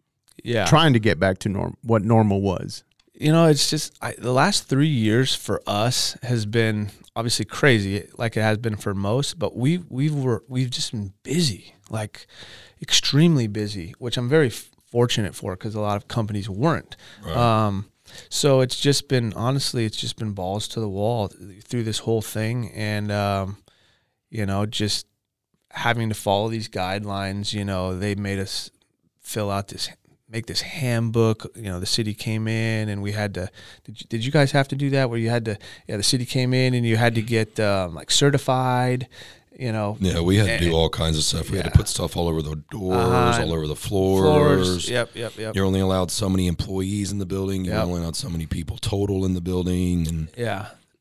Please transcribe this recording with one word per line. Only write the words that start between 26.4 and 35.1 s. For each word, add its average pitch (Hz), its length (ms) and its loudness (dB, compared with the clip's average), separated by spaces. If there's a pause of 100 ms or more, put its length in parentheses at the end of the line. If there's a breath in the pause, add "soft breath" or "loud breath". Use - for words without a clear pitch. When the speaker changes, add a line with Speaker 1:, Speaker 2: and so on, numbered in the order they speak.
Speaker 1:
these 113 200 -6
guidelines, 98 840 -4
you 104 120 -4
know, 92 340 -2
they 101 160 -2
made 98 240 -4
us - 320 -6 (500)
fill 104 300 -4
out 98 180 -4
this, - 220 -8 (400)
make 113 160 -8
this - 160 -4
handbook. 117 920 0
You 113 100 -14
know, 90 160 -6
the 92 60 -6
city 107 280 -2
came 110 340 -4
in 113 400 -2
and 101 140 -6
we 101 100 -4
had 104 220 -4
to, 90 160 -6 (340 loud breath)
did - 160 -16
you, - 80 -20
did 117 160 -4
you 131 80 -4
guys 143 200 4
have 139 160 2
to 139 80 -4
do 143 140 -2
that 135 200 2